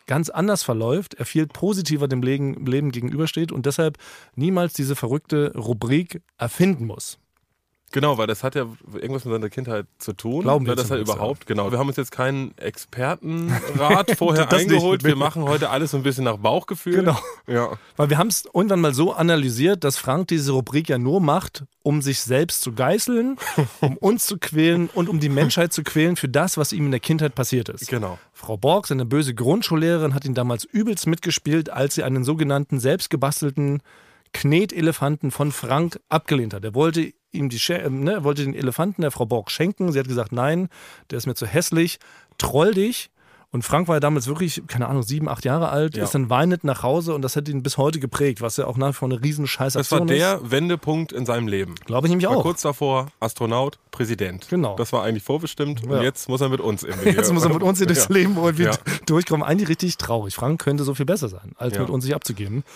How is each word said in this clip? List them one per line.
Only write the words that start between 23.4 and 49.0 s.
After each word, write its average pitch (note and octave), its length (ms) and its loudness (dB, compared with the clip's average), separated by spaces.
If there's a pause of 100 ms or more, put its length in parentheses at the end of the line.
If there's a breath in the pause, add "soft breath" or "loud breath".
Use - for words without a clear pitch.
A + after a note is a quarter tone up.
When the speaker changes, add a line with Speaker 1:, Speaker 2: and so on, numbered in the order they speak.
Speaker 2:
<laughs> - 220 -2
Speaker 1:
um C3+ 160 2
uns G#3 280 2
zu G#3 120 -4
quälen E3 560 2
und E3+ 160 0
um D#3+ 100 0
die D3 80 2
Menschheit D3+ 460 2
zu D#3 100 -4
quälen E3 320 2
für C#3+ 140 -4
das, D3+ 280 2
was D3+ 140 0
ihm E3 140 0
in C#3 60 0
der B2 100 0
Kindheit D#3 340 0
passiert B2 320 0
ist. - 220 -12
Speaker 2:
Genau. G2+ 280 -4 (140)
Speaker 1:
Frau - 240 -8
Borg, D3+ 320 2
seine C3 160 0
böse C3 320 0
Grundschullehrerin, D#3+ 800 2
hat C#3 100 -2
ihn C3+ 100 -4
damals B2 300 -2
übelst G#3+ 440 -2
mitgespielt, D#3+ 600 0
als C#3 260 -2
sie E3 100 -2
einen C3 180 0
sogenannten C#3+ 560 0
selbstgebastelten C#3+ 1040 0 (500 soft breath)
Knetelefanten D#3 960 2
von C#3+ 220 -2
Frank C#3+ 560 -2
abgelehnt C3+ 460 0
hat. G2 100 -8
Er G#2 100 -8
wollte D#3 380 2 (220)
ihm C#3+ 160 -2
die A#2 100 -6
Sche-, F3 260 -2
ähm, C3+ 180 -2
ne, F3+ 200 0
wollte C#3+ 200 0
den C3+ 120 -2
Elefanten E3+ 460 -2
der D3 100 0
Frau - 140 -2
Borg A2 260 -2
schenken. F3+ 400 0
Sie C#3 80 2
hat C3 80 -2
gesagt, A#2+ 240 -2
nein, D3+ 380 0 (400 loud breath)
der B2 80 -6
ist A#2 100 -6
mir B2 80 -4
zu A#2+ 100 -6
hässlich, E3 540 2 (380 loud breath)
troll D3+ 360 4
dich. G3+ 360 0 (440 soft breath)
Und A#2+ 100 -2
Frank E3 260 0
war D#3+ 80 4
ja - 20 4
damals C#3+ 280 2
wirklich, D#3 400 -2
keine A#2+ 200 -2
Ahnung, C3+ 160 0
sieben, D3 240 -2
acht C3+ 160 -6
Jahre D3+ 260 2
alt, D3+ 280 0
Speaker 2:
Ja. G#2 80 -2
Speaker 1:
ist - 100 -4
dann C3 140 2
weinend E3 340 4
nach C#3 200 -2
Hause D#3+ 300 0
und C#3+ 80 -2
das C3 140 -4
hat D3 140 -2
ihn C#3 140 -4
bis C3+ 140 -2
heute D3 220 2
geprägt, C3+ 400 0
was A#2 160 -4
ja C#3 100 0
auch B2 120 -4
nach C3+ 120 2
wie C#3 40 -2
vor C3 160 -4